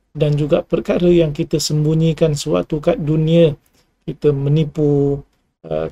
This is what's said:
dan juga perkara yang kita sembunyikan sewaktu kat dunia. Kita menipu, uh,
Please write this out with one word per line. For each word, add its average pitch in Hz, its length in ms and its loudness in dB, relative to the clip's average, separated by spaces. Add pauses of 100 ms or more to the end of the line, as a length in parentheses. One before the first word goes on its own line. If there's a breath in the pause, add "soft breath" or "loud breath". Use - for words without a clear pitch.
(140)
dan 147 220 0
juga 147 260 0
perkara 175 460 -2
yang 165 260 4
kita 160 240 -4
sembunyikan 156 800 0
sewaktu 160 400 -4
kat 151 240 -2
dunia. 156 560 2 (440)
Kita - 320 -2
menipu, 143 880 0 (440)
uh, 80 260 -4